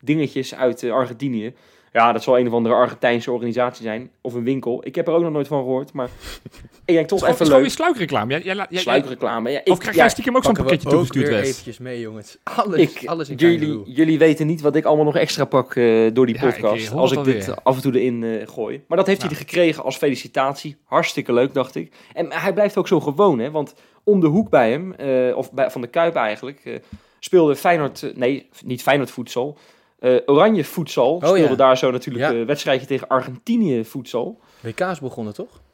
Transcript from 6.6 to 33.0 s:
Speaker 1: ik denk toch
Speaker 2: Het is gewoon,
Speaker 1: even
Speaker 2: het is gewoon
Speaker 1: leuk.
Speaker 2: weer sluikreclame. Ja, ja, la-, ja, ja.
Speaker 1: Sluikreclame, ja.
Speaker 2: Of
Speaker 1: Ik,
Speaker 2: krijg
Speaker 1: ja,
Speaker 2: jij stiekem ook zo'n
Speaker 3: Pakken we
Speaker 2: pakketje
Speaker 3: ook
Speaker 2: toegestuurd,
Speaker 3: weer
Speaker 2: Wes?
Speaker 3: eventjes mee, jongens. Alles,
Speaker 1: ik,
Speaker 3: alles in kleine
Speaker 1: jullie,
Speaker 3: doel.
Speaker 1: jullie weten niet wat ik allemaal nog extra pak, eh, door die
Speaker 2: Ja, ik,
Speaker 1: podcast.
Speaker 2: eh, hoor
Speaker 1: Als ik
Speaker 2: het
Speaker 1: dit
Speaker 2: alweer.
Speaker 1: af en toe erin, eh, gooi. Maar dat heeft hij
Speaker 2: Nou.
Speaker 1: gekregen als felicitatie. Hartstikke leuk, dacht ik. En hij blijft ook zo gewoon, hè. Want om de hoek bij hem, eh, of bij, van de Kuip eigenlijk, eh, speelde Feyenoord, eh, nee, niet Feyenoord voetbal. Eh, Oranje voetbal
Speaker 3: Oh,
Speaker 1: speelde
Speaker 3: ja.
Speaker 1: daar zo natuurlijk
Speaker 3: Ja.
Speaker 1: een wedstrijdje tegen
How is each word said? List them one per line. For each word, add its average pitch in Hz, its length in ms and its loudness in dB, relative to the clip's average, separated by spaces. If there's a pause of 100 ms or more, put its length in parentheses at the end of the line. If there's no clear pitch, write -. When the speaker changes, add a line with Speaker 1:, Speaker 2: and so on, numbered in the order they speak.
Speaker 1:
ik 175 80 2
denk 165 140 2
toch 190 120 0
Speaker 2:
Het 165 100 2
is - 0 -
gewoon, - 0 -
Speaker 1:
even - 0 -
Speaker 2:
het 165 100 2
is 170 80 4
gewoon - 60 -
Speaker 1:
leuk. 135 80 10
Speaker 2:
weer 143 80 2
sluikreclame. 151 640 -2
Ja, 156 100 -2
ja, 190 120 -4
la-, 202 60 -6
ja, 190 80 -8
ja. 180 100 -4
Speaker 1:
Sluikreclame, 123 720 -2
ja. 143 120 -4
Speaker 2:
Of - 100 4
Speaker 1:
Ik, 180 60 0
Speaker 2:
krijg 208 160 -4
Speaker 1:
ja, 160 60 6
Speaker 2:
jij 170 80 8
stiekem 247 260 -4
ook 254 80 2
zo'n - 100 4
Speaker 3:
Pakken 135 200 0
we 160 60 0
Speaker 2:
pakketje 147 200 2
Speaker 3:
ook 175 60 2
Speaker 2:
toegestuurd, 135 280 -2
Speaker 3:
weer 107 80 2
Speaker 2:
Wes? 135 80 -2
Speaker 3:
eventjes 120 280 -10
mee, 123 220 -12
jongens. 110 440 -14
Alles, 202 360 -2
Speaker 1:
ik, 156 260 2
Speaker 3:
alles 160 240 -6
in 147 60 -10
kleine 165 240 4
Speaker 1:
jullie, 151 160 -2
Speaker 3:
doel. 104 120 -10
Speaker 1:
jullie 156 300 2
weten 151 300 4
niet 160 140 -2
wat 143 140 0
ik 156 100 0
allemaal 151 200 4
nog 147 100 0
extra 135 300 -2
pak, 131 300 -2
eh, 113 380 4
door 127 120 4
die 117 100 -2
Speaker 2:
Ja, 117 120 -6
ik, 120 140 2
Speaker 1:
podcast. 110 240 -2
Speaker 2:
eh, 107 60 -8
hoor - 100 -4
Speaker 1:
Als 131 100 4
ik 139 60 0
Speaker 2:
het 143 80 -2
Speaker 1:
dit 123 140 2
Speaker 2:
alweer. - 240 -8
Speaker 1:
af 131 120 2
en 131 60 -8
toe 127 180 0
erin, 117 240 -2
eh, 110 240 -6
gooi. 120 400 -10
Maar 170 100 0
dat 190 100 2
heeft 196 140 0
hij 185 100 -6
Speaker 2:
Nou. 147 100 -10
Speaker 1:
gekregen 160 420 0
als 131 140 -6
felicitatie. 139 840 -4
Hartstikke 143 500 -2
leuk, 127 200 2
dacht 135 220 -4
ik. - 180 -12 (200)
En 165 180 -4
hij 165 220 -4
blijft 202 240 0
ook 185 100 -2
zo 170 120 2
gewoon, 147 400 2
hè. 131 120 -6
Want 151 220 -6 (300)
om 208 160 4
de 160 80 4
hoek 185 220 2
bij 120 220 4
hem, 180 220 -6
eh, 127 440 0
of 131 140 -6
bij, 127 200 -2
van 131 100 -10
de 120 60 -10
Kuip 170 280 0
eigenlijk, 123 500 -6
eh, 120 80 -12 (460)
speelde 156 360 4
Feyenoord, 160 480 0
eh, - 120 -10
nee, 127 340 -2 (160)
niet 123 160 -6
Feyenoord 139 300 2
voetbal. 127 460 -8 (420)
Eh, 127 160 4 (100)
Oranje 170 380 4
voetbal 143 520 -2
Speaker 3:
Oh, 175 80 -8
Speaker 1:
speelde 180 160 4 (100)
Speaker 3:
ja. 131 60 0
Speaker 1:
daar 131 220 6
zo 131 140 0
natuurlijk 123 400 -4
Speaker 3:
Ja. 117 80 -2
Speaker 1:
een 117 60 -2
wedstrijdje 135 420 -2
tegen 131 200 -6